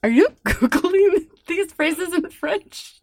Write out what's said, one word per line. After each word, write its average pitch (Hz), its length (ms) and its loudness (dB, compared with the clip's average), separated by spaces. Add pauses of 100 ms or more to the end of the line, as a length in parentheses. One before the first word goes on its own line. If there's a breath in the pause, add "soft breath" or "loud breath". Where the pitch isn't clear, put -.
Are 208 80 0
you 247 180 4 (100)
<laughs> - 80 -20
Googling 359 800 2 (200)
these 370 240 -4
phrases 330 420 -4
in 320 160 -2
French? - 720 -8